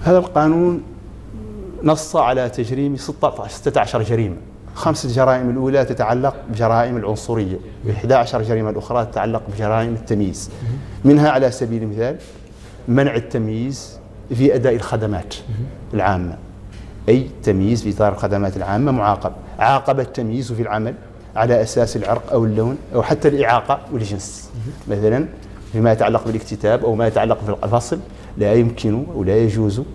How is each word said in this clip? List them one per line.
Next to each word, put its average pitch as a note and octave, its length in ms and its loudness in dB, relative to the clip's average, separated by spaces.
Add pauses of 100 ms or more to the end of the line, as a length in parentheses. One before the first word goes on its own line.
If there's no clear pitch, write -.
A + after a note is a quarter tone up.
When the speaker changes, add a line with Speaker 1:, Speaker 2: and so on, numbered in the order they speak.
Speaker 1:
هذا F3 140 6
القانون E3+ 640 2 (1000)
نص D#3 320 0
على B2+ 340 2
تجريم C3 480 -2
ستة - 300 -2
عشر، G#2 200 -4
ستة - 340 0
عشر A#2 220 0
جريمة. A2 320 0 (400)
خمس D#3 300 -2
الجرائم B2+ 440 4
الأولى C3+ 360 2
تتعلق B2 500 0 (140)
بجرائم A#2 480 2
العنصرية، G#2 600 -2 (280)
وإحدى A2 280 0
عشر A#2 280 2
جريمة A2 280 0
الأخرى A2 360 -2
تتعلق A2 360 -2 (140)
بجرائم A2 380 0
التمييز. G#2 560 -2 (140)
Speaker 2:
مهم. A#2 140 -4 (360)
Speaker 1:
منها D3+ 160 8
على C3 220 4
سبيل A2+ 320 -2
المثال A2+ 320 -2 (720)
منع B2+ 280 4
التمييز A#2 840 -4 (360)
في C3 200 6
أداء B2 200 4
الخدمات A2 600 -4 (140)
Speaker 2:
مهم. A2+ 160 -6 (280)
Speaker 1:
العامة، F#2 440 0 (720)
أي B2 180 6 (160)
تمييز G2+ 400 2
في G#2 60 -2
إطار G2+ 240 2
الخدمات G2 440 -2
العامة G2+ 340 0
معاقب. G2+ 400 2 (280)
عاقب C3 400 4
التمييز A#2+ 520 -4
في A2+ 100 -4
العمل G#2+ 320 -2 (420)
على A#2 260 4
أساس - 360 0
العرق G#2+ 360 -2
أو A#2 120 4
اللون A2 320 0 (180)
أو A#2 80 2
حتى D3+ 240 2
الإعاقة C3+ 520 2 (140)
والجنس. G#2 600 -6
Speaker 2:
مهم. G#2+ 440 -6
Speaker 1:
مثلًا A#2 280 2 (440)
فيما A2+ 200 4
يتعلق A2 340 2
بالاكتتاب A2 600 -2
أو A2+ 100 2
ما A2+ 120 2
يتعلق A2 380 0
في G2+ 180 -2
الفصل A#2+ 360 -2 (380)
لا G2+ 160 2
يمكن A#2 520 2 (100)
أو A2 80 -2
لا F#2+ 140 4
يجوز A2 440 2 (140)